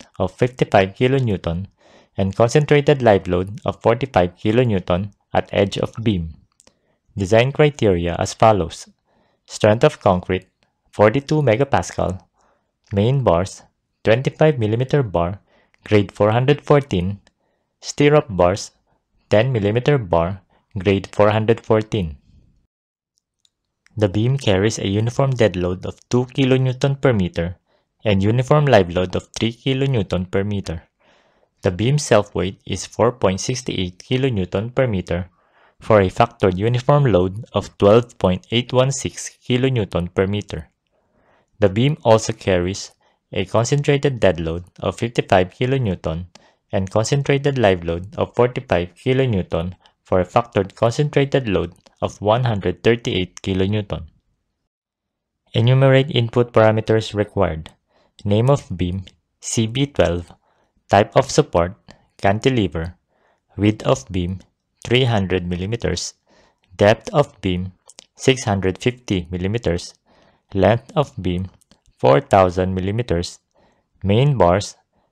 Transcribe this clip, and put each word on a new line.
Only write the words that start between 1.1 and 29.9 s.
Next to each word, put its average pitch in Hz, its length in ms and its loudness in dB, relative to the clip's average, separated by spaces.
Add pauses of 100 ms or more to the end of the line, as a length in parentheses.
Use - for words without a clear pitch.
and 98 180 -4
concentrated 147 680 2
live 101 280 4
load 92 340 -4
of 98 180 -4
forty-five 113 540 0
kilonewton 104 800 -2 (200)
at 92 200 -2
edge 95 240 0
of - 160 -6 (100)
beam. 85 320 -2 (800)
Design 110 380 2
criteria 92 680 0
as - 140 -4
follows. 98 560 0 (560)
Strength 110 400 2
of - 160 0
concrete, 92 480 -2 (420)
forty-two 139 500 2
megapascal. 98 800 -2 (720)
Main 120 320 0
bars, 90 400 0 (400)
twenty-five 135 560 2
millimeter 117 420 0
bar, 87 380 -4 (460)
grade 104 260 2
four 104 200 0
hundred 127 300 0
fourteen. 101 600 0 (580)
Stirrup 147 480 2
bars, 90 440 0 (580)
ten 113 220 2
millimeter 120 460 0
bar, 87 440 -2 (360)
grade 98 340 0
four 107 200 2
hundred 107 280 0
fourteen. 107 560 -2 (1800)
The 107 100 2
beam 110 300 0
carries 104 420 0
a - 80 -4
uniform 117 440 -2
dead 107 260 0
load 90 280 -4
of 98 220 -10
two 123 200 -2
kilonewton 131 760 -2
per 135 100 2
meter 87 460 -4 (480)
and 98 180 2
uniform 127 440 2
live 98 220 4
load 90 280 -4
of - 100 -6 (100)
three 113 140 -2
kilonewton 127 800 -4